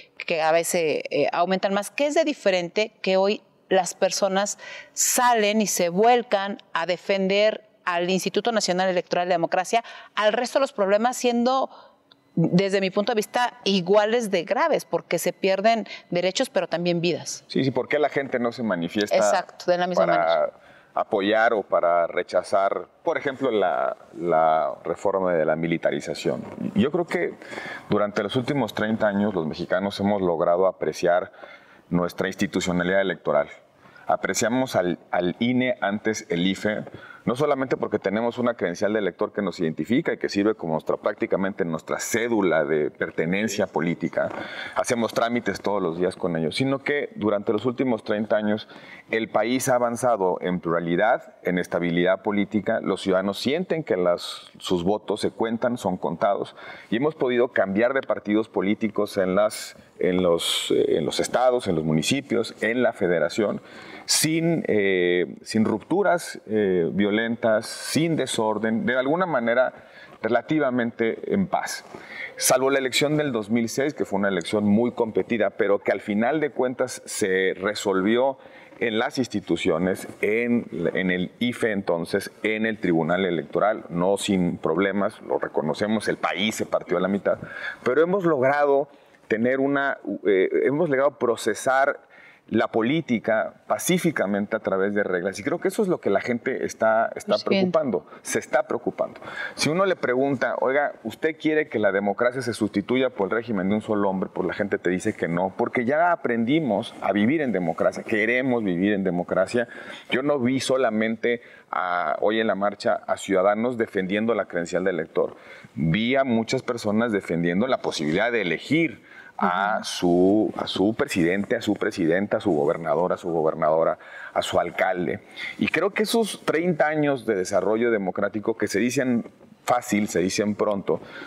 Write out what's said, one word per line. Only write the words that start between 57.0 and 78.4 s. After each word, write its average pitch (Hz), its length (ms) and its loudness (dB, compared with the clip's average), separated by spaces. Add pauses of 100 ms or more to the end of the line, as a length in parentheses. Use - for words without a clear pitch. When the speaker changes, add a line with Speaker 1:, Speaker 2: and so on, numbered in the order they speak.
Speaker 2:
podido 123 380 0
cambiar 110 420 2
de 135 60 0
partidos 104 480 -2
políticos 104 680 -2
en 92 200 0
las, - 400 -2 (240)
en 90 240 2
los, - 500 0
eh, - 240 2
en 80 60 0
los - 160 -2
estados, 123 480 0
en 87 80 0
los 78 80 0
municipios, 107 800 0
en 117 200 0
la 113 100 2
federación, 87 680 0 (440)
sin, 160 640 0
eh, 90 760 2
sin 110 220 0
rupturas, 170 840 0
eh, 95 460 2
violentas, 110 760 2
sin - 500 -2
desorden, 110 680 0
de 123 140 2
alguna 151 280 0
manera 123 480 2 (480)
relativamente 120 1120 0
en 98 140 2
paz. - 380 -6 (520)
Salvo 131 340 2
la 139 80 2
elección 139 380 0
del 151 140 0
dos 107 180 -2
mil 117 200 0
seis, 143 260 -2
que - 100 -4
fue 98 140 -2
una 101 100 2
elección 98 360 0
muy 110 280 4
competida, 107 580 0
pero 101 300 2
que - 120 -2
al 101 80 0
final 113 400 0
de 147 100 -2
cuentas 127 540 -2
se 95 500 0
resolvió 104 840 0 (420)